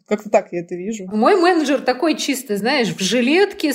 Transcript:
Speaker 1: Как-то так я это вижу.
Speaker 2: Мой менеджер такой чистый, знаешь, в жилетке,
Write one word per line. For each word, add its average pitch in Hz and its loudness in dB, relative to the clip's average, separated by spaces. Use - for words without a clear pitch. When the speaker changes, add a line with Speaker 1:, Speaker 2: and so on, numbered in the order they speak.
Speaker 1:
Как-то 208 -4
так 202 0
я 175 -4
это 175 -10
вижу. 190 -8
Speaker 2:
Мой 220 2
менеджер 311 2
такой 269 0
чистый, - -4
знаешь, 226 0
в - -10
жилетке, 269 2